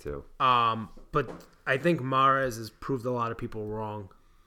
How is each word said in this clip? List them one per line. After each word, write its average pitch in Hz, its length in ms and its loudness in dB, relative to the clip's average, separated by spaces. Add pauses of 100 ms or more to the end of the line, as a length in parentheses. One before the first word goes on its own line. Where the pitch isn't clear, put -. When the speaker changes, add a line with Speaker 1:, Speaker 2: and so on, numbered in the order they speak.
Speaker 1:
too. 71 240 -8 (160)
Speaker 2:
Um, 117 480 2 (240)
but 143 180 0 (360)
I 135 100 2
think 156 240 2
Mahrez 131 580 4
has 110 100 -8
proved 127 380 -6
a 127 60 0
lot 117 180 0
of 113 80 -6
people 110 300 -6
wrong 107 400 -6 (380)